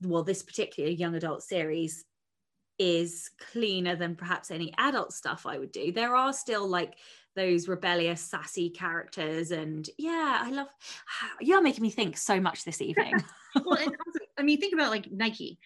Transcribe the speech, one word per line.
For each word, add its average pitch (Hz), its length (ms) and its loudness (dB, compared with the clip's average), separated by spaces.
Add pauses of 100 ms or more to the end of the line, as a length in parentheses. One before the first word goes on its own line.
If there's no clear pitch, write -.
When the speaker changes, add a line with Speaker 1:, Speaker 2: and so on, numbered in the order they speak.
Speaker 1:
well, 170 220 2
this 185 200 -2
particular - 460 -4
young 170 260 0
adult 160 280 -4
series 160 640 -2 (760)
is 170 520 2 (200)
cleaner 185 440 0
than 170 200 -2
perhaps 175 360 -4
any 165 260 -6
adult 254 340 2
stuff - 340 -6
I - 120 -4
would 135 140 -8
do, 147 200 -2
there 233 240 2
are 262 180 4
still, 214 340 -2
like, 175 280 0 (400)
those 180 320 2
rebellious, 170 520 2
sassy 175 500 -4
characters. 165 840 -4
And 156 360 -4 (100)
yeah, 311 460 0
I 240 80 -4
love, 277 160 -4 (380)
<sighs> - 360 -8
you're 370 200 8
making 262 220 4
me 220 60 4
think 202 280 0
so 190 220 2
much 185 240 0
this 170 180 -6
evening. - 380 0
<laughs> - 40 -2 (420)
Speaker 2:
Well, 349 120 4
and 302 100 2
also, - 320 -6 (180)
I 285 60 0
mean, 294 160 4
think 392 140 0
about, 294 180 4
like, 208 200 -4
Nike. 220 540 -2